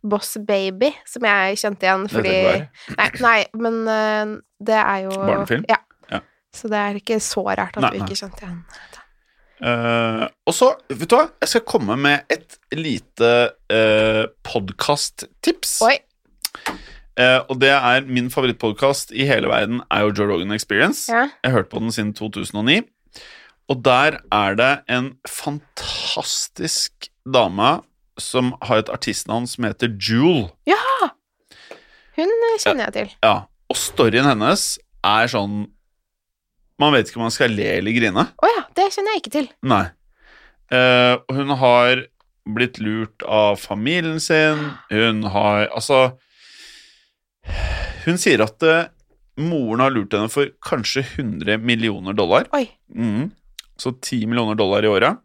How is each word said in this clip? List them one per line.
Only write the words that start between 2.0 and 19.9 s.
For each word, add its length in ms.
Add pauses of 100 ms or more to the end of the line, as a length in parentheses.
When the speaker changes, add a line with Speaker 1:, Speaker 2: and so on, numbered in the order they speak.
Speaker 2:
Det 60
vet 40
Speaker 1:
fordi 140
Speaker 2:
jeg 400
ikke 240
hva 80
er. 180
Speaker 1:
Nei, 0
nei, 260 (140)
men, 280
eh, 500 (240)
det 160
er 240
jo 80
Speaker 2:
Barnefilm? 580
Speaker 1:
Ja. 80 (340)
Speaker 2:
Ja. 100 (340)
Speaker 1:
Så 160
det 80
er 160
ikke 260
så 240
rart 320
at 60
Speaker 2:
Nei, 80
Speaker 1:
du 80
Speaker 2:
nei. 80
Speaker 1:
ikke 100
kjente 240
igjen. 240 (960)
Speaker 2:
Eh, 680 (200)
og 80
så, 160 (160)
vet 200
du 100
hva? 100 (160)
Jeg 60
skal 120
komme 380
med 320
et 260 (160)
lite, 800 (160)
eh, 560 (180)
podcast-tips. 1400
Speaker 1:
Oi. 160 (1200)
Speaker 2:
Eh, 220 (100)
og 100
det 80
er 380
min 240
favorittpodcast 840
i 140
hele 220
verden 420